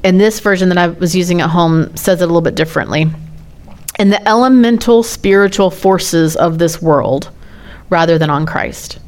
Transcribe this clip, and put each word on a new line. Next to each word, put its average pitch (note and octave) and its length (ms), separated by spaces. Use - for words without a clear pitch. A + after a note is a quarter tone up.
And F#3 160
this G#3+ 220
version F#3+ 300
that F3+ 80
I F3 100
was E3+ 260
using F3 280
at E3 80
home E3 440
says F3+ 260
it F3+ 40
a - 20
little E3+ 140
bit D#3+ 160
differently. D#3+ 520
"And G3+ 140
the G3+ 160
elemental A#3 800
spiritual G3 680
forces E3+ 640
of E3 240
this E3 240
world, C#3+ 460
rather E3 280
than D#3 120
on D3 140
Christ. - 640